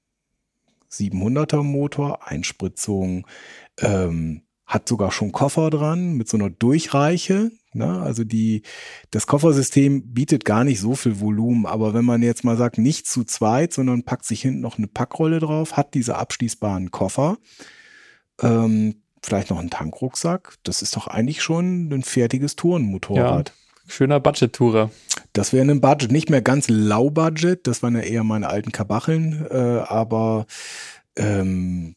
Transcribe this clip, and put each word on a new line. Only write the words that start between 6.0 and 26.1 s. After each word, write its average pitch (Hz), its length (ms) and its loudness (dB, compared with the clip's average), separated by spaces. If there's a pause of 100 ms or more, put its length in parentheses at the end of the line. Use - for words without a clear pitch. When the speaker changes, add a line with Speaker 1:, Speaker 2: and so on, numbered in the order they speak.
Speaker 1:
mit 117 160 -2
so 110 80 0
einer 101 120 0
Durchreiche, 160 1000 2 (220)
ne? 175 280 -2
Also 117 220 -2
die, 110 380 0 (500)
das - 160 -2
Koffersystem 139 840 4
bietet 139 320 2
gar 107 180 2
nicht 131 160 2
so 110 160 0
viel 107 240 -2
Volumen, 107 460 2
aber 107 280 -2
wenn 117 120 2
man 117 160 2
jetzt 120 220 0
mal 117 120 2
sagt, 120 220 0
nicht 127 300 2
zu 120 160 -2
zweit, 120 500 0
sondern 123 300 0
packt - 220 -6
sich - 160 -6
hinten 131 200 -2
noch 120 160 -10
eine 107 100 -2
Packrolle 160 520 -2
drauf, 156 360 -2
hat - 200 -2
diese 117 220 -2
abschließbaren 98 720 -4
Koffer, 143 460 -2 (1040)
ähm, 110 600 2 (200)
vielleicht 98 280 -2
noch 87 100 -2
einen 85 100 -6
Tankrucksack, - 960 -6
das - 180 -4
ist - 140 -6
doch - 120 -8
eigentlich 127 340 -2
schon 175 500 0
ein 135 120 -2
fertiges 131 520 0
Tourenmotorrad. 127 960 0
Speaker 2:
Ja, - 60 -20 (320)
schöner 147 320 2
Budget-Tourer. 117 720 2 (420)
Speaker 1:
Das 101 180 0
wäre 135 180 4
ein 143 120 4
Budget, 135 300 4